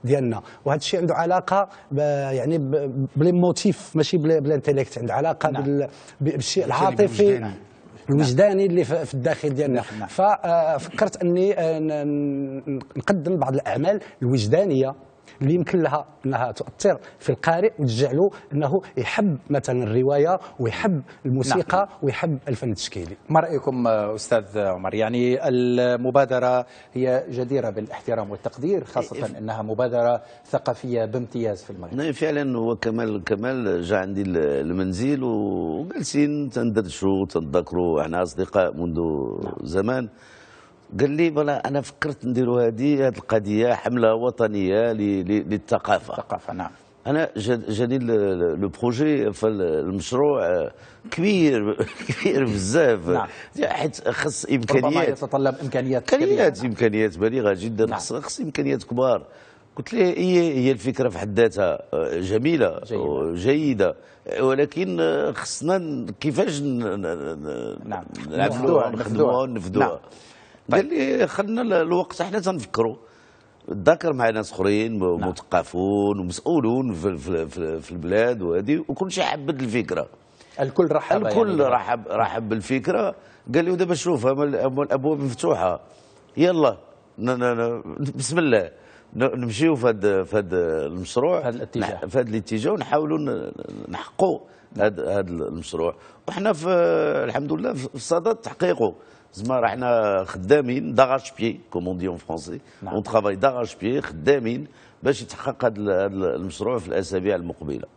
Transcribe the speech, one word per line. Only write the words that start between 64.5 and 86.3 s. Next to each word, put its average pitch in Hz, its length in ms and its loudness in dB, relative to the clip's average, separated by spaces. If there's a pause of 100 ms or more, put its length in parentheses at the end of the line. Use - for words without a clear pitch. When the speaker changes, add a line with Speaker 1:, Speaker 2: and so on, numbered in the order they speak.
Speaker 3:
آه، 151 320 0
خصنا 156 460 -4
ن-، 151 280 -4 (140)
كيفاش 147 420 0
ن-، 143 40 -4
ن-، 113 360 -2
ن-، 73 760 -6 (120)
Speaker 2:
نعم. 98 140 -8 (260)
Speaker 3:
نعملوها، 90 180 0
Speaker 2:
نفذوها، 123 420 2
Speaker 3:
نخدموها - 20 -4
Speaker 2:
نفذوها. 117 500 2
Speaker 3:
ونفذوها." 113 460 0
Speaker 2:
نعم. 80 120 -6 (720)
Speaker 3:
قال 196 180 4
Speaker 2:
طيب. - 20 -4
Speaker 3:
لي: 262 360 2
"خلنا 208 340 -2
ال-، 226 120 0
الوقت 175 480 0
حنا 190 180 -4
تنفكروا." 131 560 -2 (920)
تذاكر 165 280 4
مع 117 160 2
ناس 110 220 -2
اخرين، 104 480 0
م-، 90 200 2
Speaker 2:
نعم. 90 100 -2
Speaker 3:
مثقفون 98 880 0
ومسؤولون 120 760 0
في، 87 240 -2
في، 80 300 -2
في، 80 320 -6
في - 120 -14
البلاد 101 500 0
وهذه، 101 480 0
وكل 185 220 -4
شيء 185 120 -2
حبد 143 380 -4
الفكره. 104 460 -2 (520)
Speaker 2:
الكل 143 320 2
رحب، 175 340 2
Speaker 3:
الكل 202 360 2
Speaker 2:
يعني. 127 120 4
Speaker 3:
رحب، 117 340 0
رحب 107 420 -2
بالفكره. 113 640 0 (400)
قال 165 100 4
لي: 180 60 0
"ودابا 180 220 0
شوف، 147 320 0
هما 135 180 2
ال-، 139 120 0
هما 131 280 0
الابواب 139 360 0
مفتوحه، 113 600 0 (580)